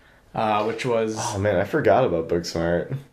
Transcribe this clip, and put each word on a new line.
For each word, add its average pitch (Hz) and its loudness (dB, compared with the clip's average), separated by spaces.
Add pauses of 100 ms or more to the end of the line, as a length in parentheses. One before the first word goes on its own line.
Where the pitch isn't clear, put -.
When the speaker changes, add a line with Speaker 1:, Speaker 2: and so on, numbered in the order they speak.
(360)
Speaker 1:
uh, 107 0
which 113 -4
was 113 0
Speaker 2:
Oh 104 -6
man, 104 2
I 95 2
forgot 113 4
about 85 -2
Booksmart. 85 -2 (180)